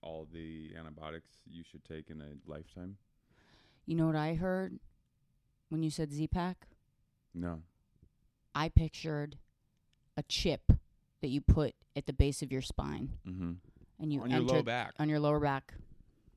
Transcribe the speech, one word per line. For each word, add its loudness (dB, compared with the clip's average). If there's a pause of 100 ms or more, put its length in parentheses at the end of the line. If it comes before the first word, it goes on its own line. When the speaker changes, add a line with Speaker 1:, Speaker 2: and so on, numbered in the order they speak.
Speaker 1:
all -8
the -10
antibiotics -12
you -16
should -20
take -12
in -12
a -16
lifetime. -12 (880)
Speaker 2:
You -2
know 4
what 2
I 0
heard -2 (880)
when 0
you 2
said -4
Z-Pack? -2 (640)
Speaker 1:
No. -4 (920)
Speaker 2:
I 0
pictured 4 (800)
a -4
chip 2 (500)
that -2
you 0
put 6 (220)
at -6
the -4
base 4
of -6
your -2
spine. -6 (100)
Speaker 1:
Mm-hmm. -6 (480)
Speaker 2:
And -2
you -2
Speaker 1:
On -4
your 4
low 4
Speaker 2:
entered 4
Speaker 1:
back. -2
Speaker 2:
on 2
your 2
lower 4
back, -2 (640)